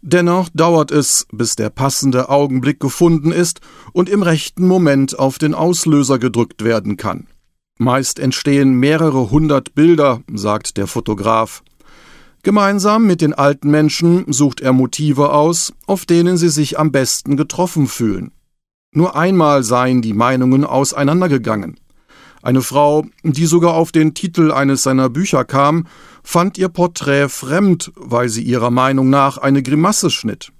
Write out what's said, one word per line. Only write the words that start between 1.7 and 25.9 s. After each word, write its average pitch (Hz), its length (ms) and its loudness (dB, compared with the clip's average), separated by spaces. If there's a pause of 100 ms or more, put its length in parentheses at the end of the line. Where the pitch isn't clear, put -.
Augenblick 139 500 0
gefunden 160 500 2
ist 170 300 -2 (320)
und 180 160 0
im 202 140 0
rechten 170 440 0
Moment 147 520 2
auf 135 180 -2
den 156 160 -2
Auslöser 156 640 0
gedrückt 113 460 -4
werden 104 320 -2
kann. - 300 -8 (500)
Meist 127 440 -2
entstehen 139 520 0
mehrere 135 580 0
hundert 147 440 0
Bilder, 143 480 2 (100)
sagt 104 460 -4
der 98 80 -4
Fotograf. 107 760 -4 (840)
Gemeinsam 208 600 2
mit 180 160 2
den 151 140 0
alten 143 340 0
Menschen 156 640 2
sucht 135 280 0
er 131 120 0
Motive 139 600 0
aus, 156 400 0 (140)
auf 196 200 -4
denen 175 320 2
sie 170 100 2
sich 147 300 -2
am 156 140 0
besten 139 440 -2
getroffen 160 520 -2
fühlen. 101 420 -4 (640)
Nur 170 240 0
einmal 156 480 2
seien 123 380 0
die 110 100 -4
Meinungen 127 520 2
auseinandergegangen. 135 1160 -2 (600)
Eine 127 220 0
Frau, 147 420 0 (200)
die 156 200 0
sogar 170 300 2
auf 165 160 0
den 160 240 2
Titel 165 380 0
eines 135 320 0
seiner 131 240 2
Bücher 135 360 0
kam, 147 440 0 (340)